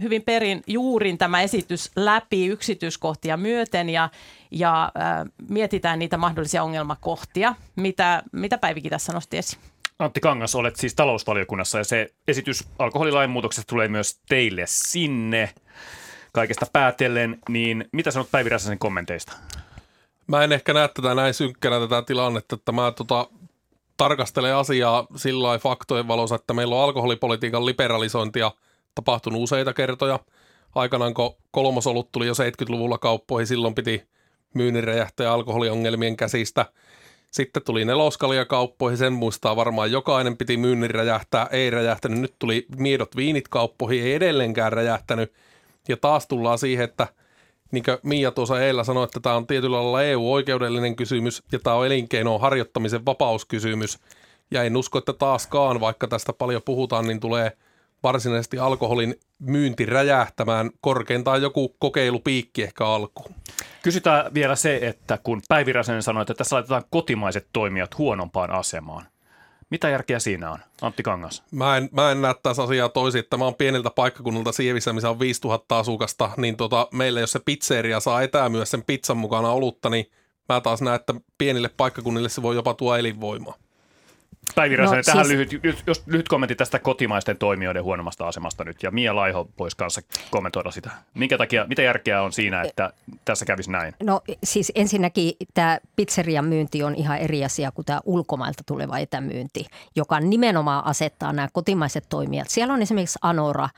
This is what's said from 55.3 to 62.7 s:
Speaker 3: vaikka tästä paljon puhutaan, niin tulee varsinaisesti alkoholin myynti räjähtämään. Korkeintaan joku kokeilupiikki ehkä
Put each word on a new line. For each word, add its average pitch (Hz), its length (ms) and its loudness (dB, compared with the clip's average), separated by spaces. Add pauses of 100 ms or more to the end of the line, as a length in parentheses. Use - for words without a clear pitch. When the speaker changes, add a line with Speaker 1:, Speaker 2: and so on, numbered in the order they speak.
Speaker 3:
vaikka 110 280 -2
tästä 113 260 -2
paljon 123 320 -2
puhutaan, 123 420 0
niin 110 120 -2
tulee 113 320 0 (520)
varsinaisesti 123 560 0
alkoholin 123 560 0 (240)
myynti 135 460 0
räjähtämään. 117 840 2 (100)
Korkeintaan 127 600 2
joku 139 380 -2
kokeilupiikki 127 840 0
ehkä 107 240 -2